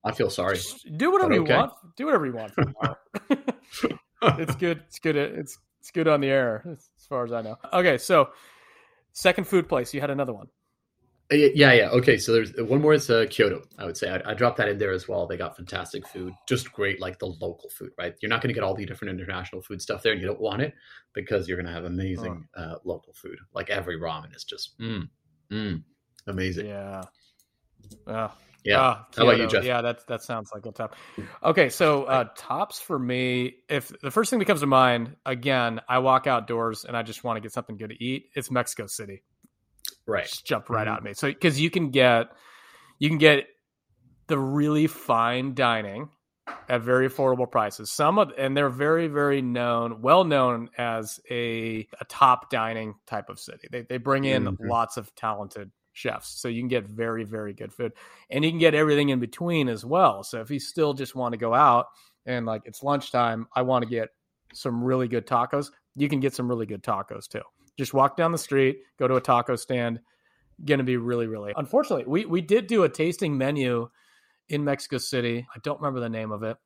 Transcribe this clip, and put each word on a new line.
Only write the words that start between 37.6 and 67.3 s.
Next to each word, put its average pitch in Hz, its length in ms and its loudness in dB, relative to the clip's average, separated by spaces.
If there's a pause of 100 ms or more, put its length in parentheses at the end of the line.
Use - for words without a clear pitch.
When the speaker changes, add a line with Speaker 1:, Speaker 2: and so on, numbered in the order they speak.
Speaker 2:
good 107 140 -12
to 117 120 -10
eat, 131 220 -4 (100)
it's 131 160 -6
Mexico 120 360 -4
City. 101 360 -14 (840)
Speaker 1:
Right. 101 220 -2
Speaker 2:
Just - 180 -12
jumped 113 240 -4
right 113 120 0
Speaker 1:
Mm-hmm. 107 100 -2
Speaker 2:
out 107 60 -4
at 117 60 -10
me. 104 100 -10
So, 147 200 -2
'cause 147 240 2
you 160 120 2
can 160 220 -2
get, 123 400 6 (680)
you 143 80 2
can 156 100 2
get 147 300 8 (800)
the 151 100 0
really 147 500 2
fine 123 680 0
dining 117 540 0 (580)
at 123 140 0
very 127 260 4
affordable 127 420 0
prices. 107 420 -2
Some 165 280 2
of, 143 180 2
and 135 200 0
they're 143 120 2
very, 156 380 0
very 143 340 0
known, 120 600 -2
well 170 240 6
known 127 520 2
as 113 420 -6 (120)
a, 113 560 -4 (140)
a - 80 -12
top 127 400 4
dining 113 460 -4 (120)
type 104 220 -10
of 98 100 -18
city. - 320 -18
They, 120 120 -10
they 127 140 -8
bring 135 280 0
in 131 200 2
Speaker 1:
Mm-hmm. 98 220 -6
Speaker 2:
lots 117 300 -2
of 104 180 -12
talented 104 560 -8 (200)
chefs, - 480 -8
so - 80 -8
you 117 140 -4
can 123 80 -6
get 117 160 -2
very, 113 400 -6
very 104 280 -10
good 107 200 -14
food, 117 180 -6 (380)
and 143 160 0
you 160 60 2
can 165 80 -4
get 160 140 6
everything 147 360 4
in 131 100 0
between 151 480 -2
as 110 160 -4
well. 139 400 2
So 120 160 -10
if 113 100 -12
you 143 100 -4
still 147 340 -2
just 135 200 -8
wanna 120 240 -4
go 117 160 -2
out 123 340 6 (380)
and, 120 200 -4
like, 110 200 -4
it's - 160 -18
lunchtime, 120 720 0
I 127 100 0
wanna 127 240 2
get 113 220 -4 (440)
some 120 300 -4
really 127 260 0
good 117 180 -4
tacos, 131 440 0 (240)
you 143 120 0
can 139 120 0
get 131 140 0
some 123 140 -4
really 117 200 -2
good 101 160 -10
tacos 104 440 -6
too. 107 140 -10 (360)